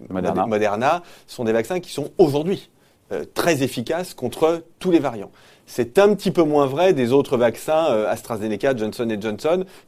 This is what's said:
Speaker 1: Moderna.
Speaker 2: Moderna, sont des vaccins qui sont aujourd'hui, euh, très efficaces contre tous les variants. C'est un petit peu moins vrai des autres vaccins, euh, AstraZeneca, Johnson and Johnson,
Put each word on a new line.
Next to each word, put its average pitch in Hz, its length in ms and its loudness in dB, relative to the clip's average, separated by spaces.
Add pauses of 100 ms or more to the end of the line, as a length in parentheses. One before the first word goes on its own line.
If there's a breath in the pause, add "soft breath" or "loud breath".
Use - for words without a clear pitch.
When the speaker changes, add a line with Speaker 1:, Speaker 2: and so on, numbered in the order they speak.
Speaker 1:
Moderna. 92 360 -2
Speaker 2:
Moderna, 110 580 0 (240 loud breath)
sont - 180 -8
des 110 80 0
vaccins 113 260 -2
qui - 120 -14
sont 156 260 -8
aujourd'hui, 156 520 2 (440 soft breath)
euh, 78 100 -4 (100)
très 151 300 0
efficaces 160 500 -6
contre 160 500 -2 (160)
tous 185 120 -2
les 165 80 6
variants. 117 320 -4 (340 soft breath)
C'est 120 340 -2
un 202 140 6
petit 196 180 -2
peu 165 120 2
moins 147 220 4
vrai 160 280 2
des 127 200 2
autres 139 240 2
vaccins, 156 520 0
euh, 107 200 0
AstraZeneca, 110 640 -2
Johnson 110 340 -4
and 110 100 -4
Johnson, 151 460 -2 (220 loud breath)